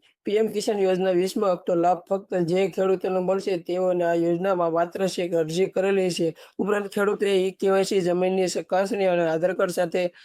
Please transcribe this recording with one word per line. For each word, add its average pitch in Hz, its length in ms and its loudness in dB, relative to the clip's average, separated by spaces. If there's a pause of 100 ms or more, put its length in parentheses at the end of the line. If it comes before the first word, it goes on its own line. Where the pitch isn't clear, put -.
(240)
પી 208 80 -2
એમ 220 160 2
કિસાન 202 300 -2
યોજના 190 320 2
વીસમો 190 360 0
હપ્તો 180 280 0
લાભ 175 240 2 (100)
ફક્ત 196 260 -4
જે 180 340 2
ખેડૂતોને 190 520 0
મળશે, 190 360 0
તેઓને 175 480 0
આ 170 100 2
યોજનામાં 170 580 0
પાત્ર 175 340 -2
છે 180 220 -4
કે 170 80 -2
અરજી 165 300 0
કરેલી 190 440 0
છે. 165 240 -2 (240)
ઉપરાંત 202 300 -2
ખેડૂતોએ 202 460 0
ઈ 185 160 0
કે 190 200 -2
વાય 196 120 4
સી, 190 180 0
જમીનની 185 460 0
ચકાસણી 190 580 -2
અને 175 260 2
આધાર 165 240 0
કાર્ડ 190 180 0
સાથે 175 380 -2 (140)